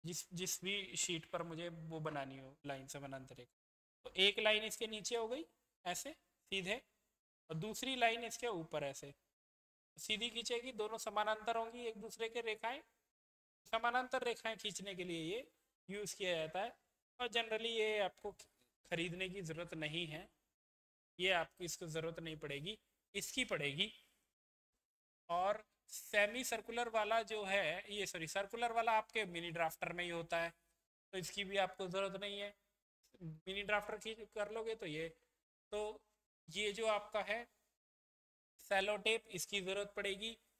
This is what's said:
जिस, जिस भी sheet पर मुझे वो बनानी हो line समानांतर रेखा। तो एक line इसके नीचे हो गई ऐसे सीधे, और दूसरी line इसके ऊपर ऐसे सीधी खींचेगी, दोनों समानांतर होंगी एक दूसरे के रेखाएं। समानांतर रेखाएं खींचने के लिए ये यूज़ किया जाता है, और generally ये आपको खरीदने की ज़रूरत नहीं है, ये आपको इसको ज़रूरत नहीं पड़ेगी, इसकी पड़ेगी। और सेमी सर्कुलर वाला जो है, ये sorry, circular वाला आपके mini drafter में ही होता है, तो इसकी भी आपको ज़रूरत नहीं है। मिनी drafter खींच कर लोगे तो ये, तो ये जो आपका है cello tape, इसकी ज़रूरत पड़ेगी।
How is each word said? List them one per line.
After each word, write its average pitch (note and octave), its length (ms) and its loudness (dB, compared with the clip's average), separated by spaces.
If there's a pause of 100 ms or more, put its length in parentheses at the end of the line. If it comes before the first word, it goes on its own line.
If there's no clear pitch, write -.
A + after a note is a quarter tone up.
जिस, E3 300 -6
जिस F3 300 -2
भी G3 340 -2
sheet E3 320 -2
पर E3+ 140 0
मुझे E3+ 240 -6
वो D#3+ 340 -6
बनानी C#3 360 -4
हो C3+ 180 -16 (100)
line C3+ 220 -4
समानांतर C3+ 480 -10
रेखा। - 240 -20 (460)
तो - 140 -10
एक G3+ 200 8
line G#3+ 240 6
इसके A3 240 -2
नीचे A3 280 -2
हो A3+ 120 2
गई C#4+ 160 -4 (400)
ऐसे F#3 280 -2
सीधे, G3 680 -4 (720)
और D#3+ 80 -2
दूसरी A3 380 -2
line A#3 280 6
इसके A#3 240 -4
ऊपर E3 360 -2
ऐसे C#3 300 -6 (800)
सीधी G#3+ 340 0
खींचेगी, A#3 420 -2
दोनों G#3+ 260 -2
समानांतर G#3+ 580 0
होंगी A#3 300 -4
एक A3+ 100 -4
दूसरे A3 320 -4
के A#3 120 -2
रेखाएं। A3+ 400 -2 (920)
समानांतर B3 500 4
रेखाएं A3+ 340 0
खींचने G3 380 -6
के F3+ 100 -4
लिए E3+ 200 -2
ये A3 220 -2 (420)
यूज़ G3+ 280 -4
किया F3+ 180 2
जाता D#3+ 280 0
है, A#3+ 120 -4 (460)
और B3 80 0
generally A3+ 420 2
ये G#3+ 280 4
आपको G3+ 340 -2 (580)
खरीदने F3 380 0
की F#3+ 140 -6
ज़रूरत D#3+ 320 -6
नहीं D#3+ 320 -2
है, D#3 220 -10 (880)
ये F#3 140 6
आपको F3 320 2
इसको F3 240 -4
ज़रूरत D#3+ 320 -2
नहीं D#3+ 160 -6
पड़ेगी, D3+ 400 -6 (380)
इसकी A3 300 0
पड़ेगी। D#3 460 0 (1400)
और F#3+ 360 2 (260)
सेमी G#3+ 540 4
सर्कुलर A#3 440 0
वाला A3 360 4
जो G#3+ 200 -2
है, F#3+ 460 2
ये G3+ 160 0
sorry, E3 220 -4
circular A#3 440 0
वाला A3+ 260 6
आपके A3 300 2
mini E3+ 240 -4
drafter E3+ 400 0
में F3 120 -2
ही F3 60 -2
होता E3+ 320 0
है, E3+ 100 -2 (600)
तो F#3+ 60 -2
इसकी F#3+ 260 -4
भी G3 160 -4
आपको F#3+ 280 0
ज़रूरत F#3+ 320 0
नहीं G3+ 200 -6
है। G3+ 140 -8 (680)
मिनी F3+ 420 -6
drafter G#3 360 0
खींच A3 360 -8
कर G#3 180 -2
लोगे A3 220 -4
तो A3 120 -8
ये, D#3+ 220 -4 (640)
तो G#3+ 280 -4 (480)
ये G3+ 240 0
जो A3+ 160 0
आपका G#3 360 2
है A3+ 220 -2 (1120)
cello G3+ 360 4
tape, A3 340 2
इसकी G3 300 -2
ज़रूरत G3 360 -2
पड़ेगी। G3+ 400 -4 (240)